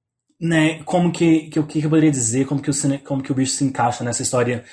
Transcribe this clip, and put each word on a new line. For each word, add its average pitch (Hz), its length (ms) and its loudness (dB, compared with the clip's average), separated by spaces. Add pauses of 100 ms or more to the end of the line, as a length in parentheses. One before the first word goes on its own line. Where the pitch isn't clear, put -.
(400)
né, 160 440 2
como 175 280 0
que, 160 380 2
que, 160 100 -2
o 151 60 0
que 156 140 -4
que 151 60 0
eu 151 40 0
poderia 156 200 4
dizer, 127 360 0
como 139 160 -2
que - 80 -4
o - 20 2
cine-, 139 260 -2
como 135 240 -6
que 135 80 -4
o 139 40 -2
Bicho 131 180 0
se - 120 -2
encaixa 123 380 0
nessa 120 200 -4
história, 123 500 0